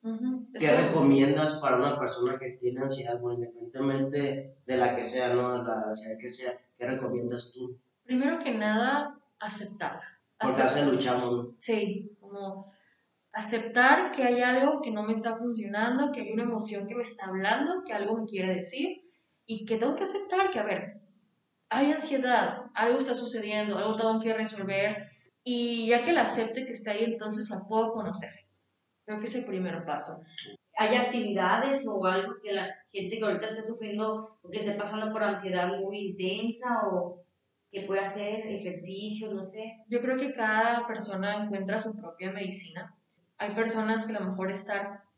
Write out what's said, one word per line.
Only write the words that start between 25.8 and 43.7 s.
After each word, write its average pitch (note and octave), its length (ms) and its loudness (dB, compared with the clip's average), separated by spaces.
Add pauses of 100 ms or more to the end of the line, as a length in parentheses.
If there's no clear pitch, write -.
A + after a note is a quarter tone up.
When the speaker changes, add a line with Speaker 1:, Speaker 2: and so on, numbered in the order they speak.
Speaker 1:
ya A#3+ 160 6
que E4+ 100 4
la D4 100 6
acepte A3+ 420 0
que - 60 -8
está - 200 -6
ahí, G#3+ 140 0
entonces G#3+ 440 -4
la F#3 140 -6
puedo A3 300 2
conocer. - 360 -6 (760)
Creo G#3+ 140 -6
que G#3+ 60 -6
es - 100 -4
el A#3 100 -2
primer F3 400 -4
paso. - 360 -6 (560)
Speaker 3:
¿Hay A3 180 4
actividades A#3+ 920 2
o G3+ 180 0
algo F#3+ 280 2 (100)
que C#3 100 -4
la - 140 -2 (240)
gente G#3 260 -6
que G#3+ 80 0
ahorita G3 240 0
esté A3 180 -6
sufriendo G#3+ 760 -4
o F3 80 -20
que G3+ 100 -4
esté G#3+ 140 -2
pasando G#3+ 380 -4
por A3 120 0
ansiedad F#3 440 0
muy G3 420 -4
intensa A3+ 720 -2 (100)
o F3 300 -4 (500)
que F#3+ 100 -8
pueda F#3+ 220 0
hacer G#3 440 -6
ejercicio, G3 840 -6
no F#3+ 100 -6
sé? A3 340 -12 (120)
Speaker 1:
Yo A#3+ 100 0
creo B3+ 180 0
que C4 160 -2
cada A#3 540 2
persona G#3 560 -2
encuentra G3+ 360 -2
su G#3+ 180 -6
propia F3 340 -10
medicina. F#3 640 -8 (420)
Hay G#3 160 -4
personas A3 520 0